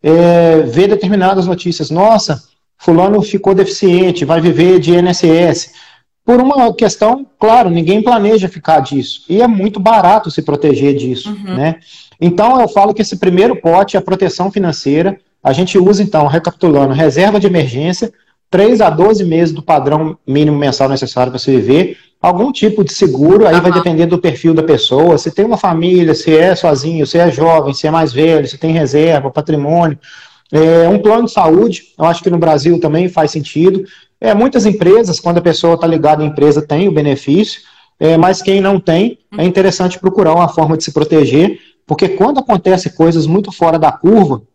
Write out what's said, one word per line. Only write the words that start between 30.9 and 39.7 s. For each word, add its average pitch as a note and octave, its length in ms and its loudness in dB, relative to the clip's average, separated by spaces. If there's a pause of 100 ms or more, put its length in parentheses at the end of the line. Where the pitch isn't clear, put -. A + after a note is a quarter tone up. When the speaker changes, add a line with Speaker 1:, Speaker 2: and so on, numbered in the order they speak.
Speaker 1:
plano A3 280 2
de - 60 -6
saúde, F3+ 680 0
eu D#3 60 -2
acho F3 180 0
que F#3+ 80 -2
no E3+ 80 0
Brasil D#3+ 420 0
também E3+ 280 -2
faz D#3+ 220 -2
sentido. F#3 540 -2 (360)
É, A3 140 0
muitas A3+ 320 0
empresas, F#3+ 540 2
quando E3+ 180 -2
a E3+ 40 -2
pessoa E3+ 360 0
tá E3+ 80 -2
ligada D#3 360 0
à D3+ 40 -2
empresa, D3 340 0
tem D#3+ 280 -2
o F3 40 -2
benefício, D3+ 680 -2 (400)
é, D#3+ 160 2
mas F#3 260 0
quem G3 180 0
não G3 200 0
tem, F#3+ 380 -2 (180)
é D#3+ 80 -2
interessante F#3 540 0